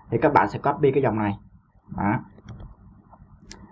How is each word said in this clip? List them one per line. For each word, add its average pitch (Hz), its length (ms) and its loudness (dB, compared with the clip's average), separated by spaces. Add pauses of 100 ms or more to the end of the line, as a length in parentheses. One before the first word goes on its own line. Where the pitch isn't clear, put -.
(100)
thì 117 80 0
các 147 140 4
bạn 98 160 4
sẽ 120 100 -8
copy 143 340 2
cái 139 100 2
dòng 107 160 0
này. 104 200 -2 (580)
Đó. 101 180 0 (1600)